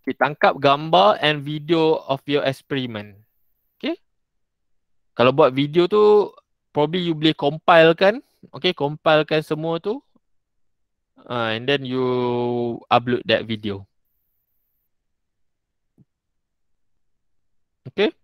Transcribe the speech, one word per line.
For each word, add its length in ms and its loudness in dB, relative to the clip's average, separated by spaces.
Okay, 160 -8
tangkap 400 0
gambar 640 2
and 240 -2
video 640 -2
of 160 -4
your 240 -2
experiment. 720 -8
Okay. 240 -8
Kalau 240 2
buat 160 4
video 320 0
tu, 480 2
probably 320 -2
you 80 -2
boleh 240 0
compile 560 4
kan. 320 0
Okay, 160 -2
compile 560 0
kan 160 -2
semua 320 -6
tu. 240 -8
Uh, 240 -2
and 160 -6
then 160 -2
you 160 -4
upload 400 0
that 160 0
video. 400 -8
Okay. 160 0